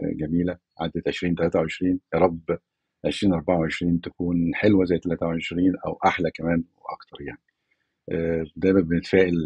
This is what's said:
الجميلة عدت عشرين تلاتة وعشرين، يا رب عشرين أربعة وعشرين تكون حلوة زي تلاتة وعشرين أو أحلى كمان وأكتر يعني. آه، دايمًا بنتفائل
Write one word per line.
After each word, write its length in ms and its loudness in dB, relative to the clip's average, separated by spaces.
الجميلة 460 -2
عدت 280 -4
عشرين 280 0
تلاتة 240 2
وعشرين، 400 0
يا 60 0
رب 400 0
عشرين 280 2
أربعة 260 0
وعشرين 420 0
تكون 540 -2
حلوة 300 4
زي 140 2
تلاتة 260 -4
وعشرين 480 0
أو 200 -6
أحلى 260 0
كمان 320 -2
وأكتر 440 -14
يعني. 200 -12
آه، 340 -2
دايمًا 260 2
بنتفائل 520 2